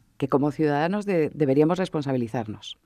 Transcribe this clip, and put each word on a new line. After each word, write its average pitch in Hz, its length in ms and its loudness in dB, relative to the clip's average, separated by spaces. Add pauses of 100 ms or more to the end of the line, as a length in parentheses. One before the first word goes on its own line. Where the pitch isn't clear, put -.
(180)
que 135 100 -2
como 143 220 2
ciudadanos 156 540 0
de-, 170 300 0
deberíamos 151 440 2
responsabilizarnos, 127 1080 -4